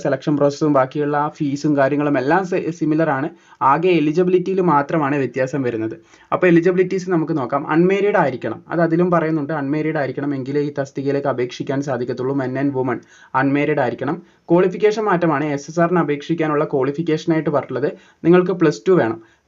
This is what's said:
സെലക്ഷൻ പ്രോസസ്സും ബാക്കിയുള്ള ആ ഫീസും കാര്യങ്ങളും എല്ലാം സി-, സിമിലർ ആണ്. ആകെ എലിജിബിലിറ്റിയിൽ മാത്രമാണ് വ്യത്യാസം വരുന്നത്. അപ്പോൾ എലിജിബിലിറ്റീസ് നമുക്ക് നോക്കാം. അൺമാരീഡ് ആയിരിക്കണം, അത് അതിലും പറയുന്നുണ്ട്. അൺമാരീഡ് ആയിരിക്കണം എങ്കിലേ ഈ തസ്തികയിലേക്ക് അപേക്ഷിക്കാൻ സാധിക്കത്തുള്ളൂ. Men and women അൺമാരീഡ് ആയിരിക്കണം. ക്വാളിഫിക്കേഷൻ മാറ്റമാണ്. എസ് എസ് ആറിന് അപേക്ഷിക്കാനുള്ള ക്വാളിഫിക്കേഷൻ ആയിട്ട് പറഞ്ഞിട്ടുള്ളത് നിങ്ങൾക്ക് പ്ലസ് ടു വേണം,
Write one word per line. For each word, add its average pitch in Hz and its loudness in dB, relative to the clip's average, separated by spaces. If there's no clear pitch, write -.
സെലക്ഷൻ 139 0
പ്രോസസ്സും 143 2
ബാക്കിയുള്ള 143 0
ആ - -2
ഫീസും 147 -2
കാര്യങ്ങളും 143 2
എല്ലാം 160 2
സി-, 185 -2
സിമിലർ 156 0
ആണ്. 135 -4
ആകെ 170 2
എലിജിബിലിറ്റിയിൽ 180 0
മാത്രമാണ് 143 0
വ്യത്യാസം 131 -2
വരുന്നത്. 113 -4
അപ്പോൾ 185 2
എലിജിബിലിറ്റീസ് 180 2
നമുക്ക് 156 -2
നോക്കാം. 135 -4
അൺമാരീഡ് 196 2
ആയിരിക്കണം, 127 -4
അത് 160 0
അതിലും 165 2
പറയുന്നുണ്ട്. 160 0
അൺമാരീഡ് 151 -2
ആയിരിക്കണം 139 -4
എങ്കിലേ 143 -2
ഈ - -14
തസ്തികയിലേക്ക് 139 -2
അപേക്ഷിക്കാൻ 131 -4
സാധിക്കത്തുള്ളൂ. 127 -4
Men 127 -4
and 139 -2
women 127 -2
അൺമാരീഡ് 143 0
ആയിരിക്കണം. 127 -4
ക്വാളിഫിക്കേഷൻ 196 2
മാറ്റമാണ്. 165 0
എസ് 143 -12
എസ് 170 0
ആറിന് 170 2
അപേക്ഷിക്കാനുള്ള 151 -2
ക്വാളിഫിക്കേഷൻ 151 -2
ആയിട്ട് 160 -2
പറഞ്ഞിട്ടുള്ളത് 131 0
നിങ്ങൾക്ക് 175 4
പ്ലസ് 156 2
ടു 190 6
വേണം, 113 -2